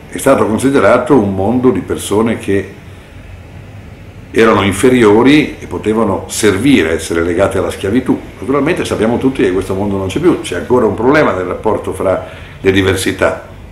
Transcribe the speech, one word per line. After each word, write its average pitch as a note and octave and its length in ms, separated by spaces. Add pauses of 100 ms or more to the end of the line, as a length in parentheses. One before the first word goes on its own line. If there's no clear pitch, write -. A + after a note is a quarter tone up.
è - 100
stato G#2+ 300
considerato B2 680
un G2 180
mondo A#2+ 340
di F#2 120
persone G2+ 560
che G2 380 (1600)
erano A2 280
inferiori B2 960
e - 80
potevano G2+ 600
servire, G2 680
essere E2 280
legate F#2 380
alla E2+ 100
schiavitù. G2+ 500 (200)
Naturalmente C#3 440
sappiamo A2 360
tutti C3 240
che F#2+ 80
questo F#2+ 240
mondo G2+ 200
non F#2+ 120
c'è F#2 120
più, D#3+ 220
c'è - 140
ancora A#2 320
un G2 80
problema C3 380
nel F#2 120
rapporto F#2+ 480
fra F#2 380 (280)
le F#2+ 120
diversità, F#2 760 (240)